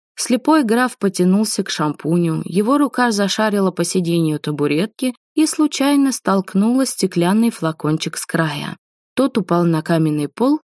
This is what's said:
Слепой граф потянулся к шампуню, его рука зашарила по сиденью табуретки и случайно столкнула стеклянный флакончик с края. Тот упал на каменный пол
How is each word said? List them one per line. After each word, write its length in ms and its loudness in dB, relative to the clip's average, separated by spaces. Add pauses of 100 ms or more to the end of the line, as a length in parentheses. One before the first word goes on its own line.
(160)
Слепой 460 2
граф 340 0
потянулся 640 0
к 60 -12
шампуню, 760 -2
его 320 0
рука 340 0
зашарила 600 0
по 120 -2
сиденью 560 0
табуретки 760 -2 (220)
и 100 2
случайно 680 0
столкнула 720 0
стеклянный 640 0
флакончик 640 -4
с 100 -8
края. 520 -4 (360)
Тот 240 0
упал 280 2
на 160 2
каменный 480 0
пол 320 0 (160)